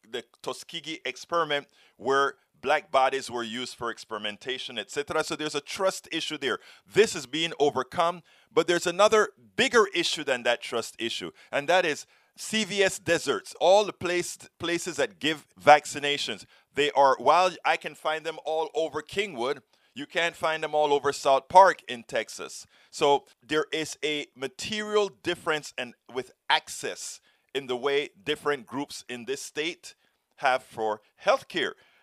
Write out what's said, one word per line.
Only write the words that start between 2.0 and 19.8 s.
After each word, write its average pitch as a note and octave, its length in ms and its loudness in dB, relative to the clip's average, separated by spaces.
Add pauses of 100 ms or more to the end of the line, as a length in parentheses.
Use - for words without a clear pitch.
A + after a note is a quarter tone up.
black C#3+ 300 0
bodies C3 400 2
were A#2+ 100 -6
used A#2 320 -8
for A#2 160 -8
experimentation, A2 880 -8
et G#2 140 -8
cetera. D#3 320 -4
So D#3+ 120 -6
there's D3+ 200 -6
a C#3+ 60 -4
trust - 500 -4
issue D#3 260 -6
there. A#2+ 220 -2 (260)
This G3+ 300 2
is C#3+ 100 -8
being D#3+ 340 -4
overcome, D#3+ 600 0 (320)
but D#3+ 140 2
there's E3+ 180 2
another G#3 440 4 (260)
bigger A3+ 400 4
issue D#3+ 280 -2
than B2 200 0
that A#2+ 180 2
trust - 380 -6
issue, G#2+ 320 -6 (200)
and C#3 160 -2
that F3+ 160 4
is D3+ 220 -2 (340)
C G#3+ 260 -2
V G3 180 0
S F#3+ 160 0
deserts, C#3+ 600 -2
all F#3+ 240 6
the F3 80 -6
place, F3 460 -4 (220)
places E3+ 380 -4
that A2 200 -2
give D3+ 300 -4 (120)
vaccinations. C#3+ 840 4 (300)
They C#3+ 160 0
are, C3+ 260 6
while D#3+ 320 4 (160)
I D#3+ 120 2
can D#3+ 180 -10
find D#3 280 -6
them D#3+ 220 -8
all D#3 300 -2
over D3+ 260 -4
Kingwood, D3 600 -4 (340)